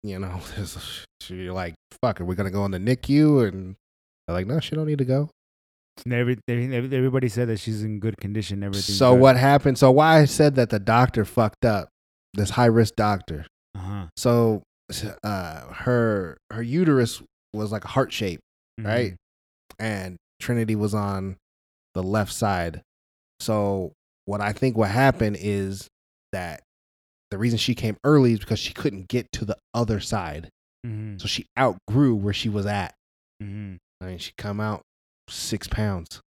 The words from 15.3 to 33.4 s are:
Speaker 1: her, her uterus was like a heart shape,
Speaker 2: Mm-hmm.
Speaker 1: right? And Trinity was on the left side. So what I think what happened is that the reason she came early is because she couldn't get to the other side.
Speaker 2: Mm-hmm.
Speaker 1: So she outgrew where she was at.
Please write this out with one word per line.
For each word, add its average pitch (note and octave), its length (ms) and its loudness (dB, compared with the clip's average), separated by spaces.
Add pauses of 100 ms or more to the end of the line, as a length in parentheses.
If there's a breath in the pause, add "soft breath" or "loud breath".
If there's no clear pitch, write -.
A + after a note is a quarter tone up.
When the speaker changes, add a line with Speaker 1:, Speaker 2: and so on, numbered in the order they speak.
Speaker 1:
her, A2 680 0 (140)
her A2 100 -8
uterus C3+ 600 2 (320)
was G#2+ 180 -6
like - 140 -8
a - 40 -14
heart C3 240 0
shape, F#2 280 -6 (380)
Speaker 2:
Mm-hmm. A2 100 -8
Speaker 1:
right? G2+ 260 -2 (640)
And F#2+ 380 -6 (240)
Trinity A2+ 340 -2
was G#2 180 -2
on G2 440 -4 (560)
the F#2 100 -4
left G2 300 -2
side. F2 480 -2 (580)
So G2+ 540 -2 (320)
what G2+ 160 -6
I G#2 100 -2
think A#2 240 -2
what G#2+ 160 2
happened A#2 480 2
is G2 480 -4 (460)
that F2 260 -8 (720)
the G2+ 60 -8
reason A#2 200 0
she B2 160 -2
came A2 300 -4
early C3+ 300 6
is G#2+ 60 0
because - 200 -4
she - 140 -10
couldn't F#2 340 -6
get - 240 -4
to - 140 -6
the G2+ 100 -6 (180)
other A2 280 -2
side. E2+ 480 -6 (360)
Speaker 2:
Mm-hmm. G#2+ 340 -10
Speaker 1:
So - 80 -8
she - 180 -6 (120)
outgrew B2 580 2
where G2+ 180 -2
she - 160 -4
was G2+ 160 -4
at. G2+ 280 -4 (480)